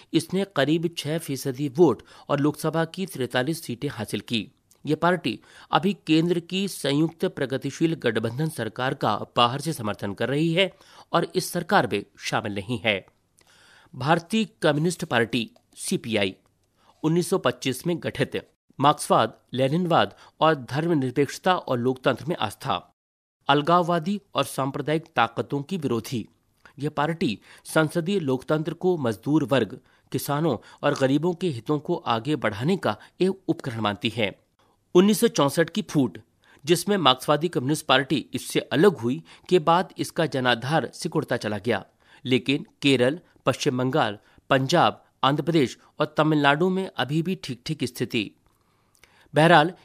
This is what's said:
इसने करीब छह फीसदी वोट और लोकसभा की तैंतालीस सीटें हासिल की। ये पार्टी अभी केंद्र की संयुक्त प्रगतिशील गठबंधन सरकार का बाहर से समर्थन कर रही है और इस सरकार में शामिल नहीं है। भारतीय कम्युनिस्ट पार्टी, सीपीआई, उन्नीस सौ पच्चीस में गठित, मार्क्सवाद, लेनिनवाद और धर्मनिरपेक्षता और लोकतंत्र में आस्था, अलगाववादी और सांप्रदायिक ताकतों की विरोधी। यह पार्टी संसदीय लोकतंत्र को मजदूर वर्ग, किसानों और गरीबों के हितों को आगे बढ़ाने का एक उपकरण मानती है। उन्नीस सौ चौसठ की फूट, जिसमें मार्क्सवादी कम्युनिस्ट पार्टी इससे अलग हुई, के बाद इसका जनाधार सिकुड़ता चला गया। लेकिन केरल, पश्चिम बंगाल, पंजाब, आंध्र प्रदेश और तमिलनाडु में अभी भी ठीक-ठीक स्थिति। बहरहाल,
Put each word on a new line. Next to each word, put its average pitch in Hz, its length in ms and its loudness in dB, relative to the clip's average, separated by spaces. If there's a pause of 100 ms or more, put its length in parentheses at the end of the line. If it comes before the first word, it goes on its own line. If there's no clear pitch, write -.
(120)
इसने 180 340 -2 (100)
करीब 165 420 0
छह 156 200 -4
फीसदी 139 500 -6
वोट 131 340 4 (260)
और 139 120 0
लोकसभा 151 440 0
की 185 220 -6
तैंतालीस 131 560 -4
सीटें 135 260 -8
हासिल 107 320 -6
की। 110 300 -6 (360)
ये 151 80 0
पार्टी 165 460 0 (300)
अभी 160 260 0 (100)
केंद्र 170 340 2
की 185 280 -4
संयुक्त 156 560 -2
प्रगतिशील 143 720 -2
गठबंधन 120 540 -2
सरकार 127 460 -4
का 110 320 -2 (100)
बाहर 120 240 4
से 165 120 -4
समर्थन 104 420 -6
कर 117 140 -2
रही 160 260 0
है 185 220 0 (360)
और 170 220 0
इस 180 180 -2
सरकार 170 400 0
में 101 120 -4 (140)
शामिल 107 360 -4
नहीं 101 300 -6
है। 101 220 0 (880)
भारतीय 170 540 0 (140)
कम्युनिस्ट 160 420 0
पार्टी, 117 460 0 (260)
सीपीआई, 107 580 -2 (680)
उन्नीस 165 280 0
सौ 190 80 0
पच्चीस 127 480 -4
में 170 120 -2
गठित, - 520 -6 (300)
मार्क्सवाद, 143 580 2 (140)
लेनिनवाद 139 640 0 (260)
और 160 140 4
धर्मनिरपेक्षता 143 1000 -2
और 135 240 -2
लोकतंत्र 123 500 -2
में 170 80 -2
आस्था, 104 560 -6 (560)
अलगाववादी 170 720 2 (140)
और 135 100 0
सांप्रदायिक 143 600 -4 (120)
ताकतों 123 460 0
की 190 140 -6
विरोधी। 117 520 -4 (500)
यह 147 120 -6
पार्टी 151 480 -2 (260)
संसदीय 170 560 0
लोकतंत्र 156 540 -2
को 180 220 0
मजदूर 139 480 0
वर्ग, 117 360 0 (320)
किसानों 143 440 -2 (260)
और 143 120 2
गरीबों 147 400 0
के 180 140 -4
हितों 147 300 -4
को 170 160 -4
आगे 120 420 -2
बढ़ाने 113 400 -2
का 110 200 -2 (240)
एक 185 100 4 (180)
उपकरण 120 320 -4
मानती 104 280 -2
है। 101 300 -2 (560)
उन्नीस 196 260 6
सौ 233 80 4
चौसठ 156 420 2
की 214 120 -6
फूट, 123 360 0 (460)
जिसमें 175 320 2
मार्क्सवादी 147 520 2
कम्युनिस्ट 151 380 -2
पार्टी 135 480 2
इससे - 260 -4
अलग 156 360 2
हुई, 123 260 -4 (260)
के 180 100 4
बाद 165 400 0
इसका 151 280 -2
जनाधार 127 680 0
सिकुड़ता 151 420 -2
चला 104 220 -4
गया। 101 280 -2 (380)
लेकिन 131 420 0 (160)
केरल, 139 380 4 (260)
पश्चिम 131 320 0
बंगाल, 127 400 0 (320)
पंजाब, 135 540 2 (200)
आंध्र 147 180 2
प्रदेश 156 360 0 (200)
और 151 180 -2
तमिलनाडु 151 520 4
में 185 280 -4
अभी 143 260 -2
भी 185 120 -4
ठीक-ठीक 139 500 -8
स्थिति। 113 460 -4 (1040)
बहरहाल, 160 380 6 (120)